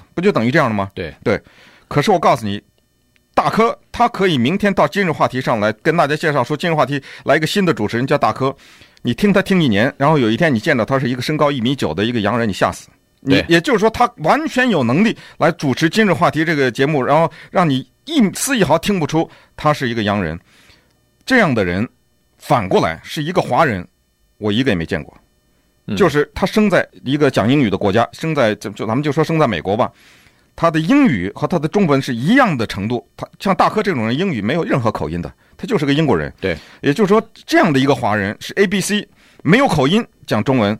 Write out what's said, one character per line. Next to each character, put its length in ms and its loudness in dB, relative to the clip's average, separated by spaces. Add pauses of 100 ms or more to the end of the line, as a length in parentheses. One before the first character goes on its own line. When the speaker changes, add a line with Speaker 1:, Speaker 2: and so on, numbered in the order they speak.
(140)
Speaker 1:
不 60 -4
就 100 4
等 140 0
于 60 2
这 80 2
样 100 2
的 60 -4
吗？ 200 -4
Speaker 2:
对。 280 -10
Speaker 1:
对。 180 0 (480)
可 140 0
是 80 0
我 80 4
告 180 2
诉 80 -10
你， 160 -4 (760)
大 140 0
柯 300 0 (140)
他 160 0
可 180 -2
以 100 2
明 220 0
天 140 0
到 160 2
今 180 -2
日 60 -2
话 160 0
题 120 -4
上 200 -2
来 140 0
跟 220 -2
大 100 2
家 100 -2
介 160 -2
绍 100 0
说， 140 -4
今 140 -4
日 40 0
话 100 2
题 160 -4 (240)
来 120 2
一 20 0
个 80 -2
新 180 0
的 80 2
主 140 -2
持 100 -4
人 80 0
叫 140 0
大 140 0
柯， 220 -4 (480)
你 120 -2
听 180 2
他 80 4
听 220 0
一 60 2
年， 280 2
然 140 2
后 80 4
有 120 2
一 60 0
天 160 2
你 60 0
见 180 0
到 80 0
他 140 0
是 100 -2
一 60 -2
个 80 -8
身 140 -4
高 160 2
一 80 -4
米 160 0
九 180 -4
的 100 -2
一 60 -2
个 100 -2
洋 160 0
人， 120 -2
你 40 -2
吓 200 0
死。 160 -14 (320)
你， 140 2
Speaker 2:
对。 140 2
Speaker 1:
也 120 4
就 120 -2
是 80 2
说， 100 4
他 180 0 (100)
完 280 0
全 240 0
有 140 2
能 200 2
力 120 0 (220)
来 140 2
主 220 -2
持 140 0
《今 180 2
日 60 2
话 180 2
题》 140 -2
这 100 0
个 160 2
节 160 0
目， 160 0
然 140 2
后 140 2 (200)
让 180 2
你 160 -2 (200)
一 180 2 (100)
丝 240 -4
一 60 2
毫 160 2
听 220 -2
不 60 -2
出 220 -2 (280)
他 160 0
是 160 -4
一 60 -4
个 100 -2
洋 180 0
人。 160 -4 (880)
这 120 4
样 140 4
的 120 2
人， 240 -2 (500)
反 300 0
过 120 2
来 220 -4
是 200 -8
一 100 -6
个 80 2
华 240 2
人， 220 -4 (500)
我 160 -4
一 100 0
个 80 0
也 40 2
没 120 -2
见 160 -6
过。 100 -18 (760)
Speaker 2:
嗯。 80 -4
Speaker 1:
就 120 4
是 240 0
他 140 -2
生 240 2
在 160 2 (180)
一 120 -2
个 140 2
讲 200 0
英 100 4
语 80 2
的 80 0
国 160 0
家， 200 2
生 200 -6
在， 240 2
就， 140 -10
就， 160 -8
咱 80 -2
们 80 0
就 80 -2
说 140 0
生 120 -2
在 120 2
美 120 -2
国 160 -4
吧， 140 -2 (640)
他 160 0
的 80 -2
英 260 4
语 300 0
和 100 -6
他 140 -2
的 80 -4
中 220 0
文 120 4
是 140 -6
一 220 2
样 200 2
的 120 -2
程 180 -8
度。 180 -4 (120)
他， 120 -12 (120)
像 120 0
大 160 2
柯 140 -2
这 100 -2
种 140 -2
人， 100 -2
英 160 -4
语 80 -4
没 140 -2
有 80 -2
任 180 -2
何 120 -2
口 180 -6
音 100 -6
的， 120 -10 (240)
他 100 -12
就 100 -2
是 80 0
个 80 2
英 140 2
国 100 2
人。 240 -6
Speaker 2:
对。 160 -2 (260)
Speaker 1:
也 120 0
就 100 0
是 40 -2
说， 120 4 (240)
这 140 0
样 140 2
的 80 2
一 40 2
个 80 2
华 220 0
人 240 -2
是 160 -14
A 120 2
B 140 -2
C， 280 -4 (340)
没 160 4
有 80 4
口 220 2
音， 180 0 (180)
讲 180 -2
中 160 0
文， 220 0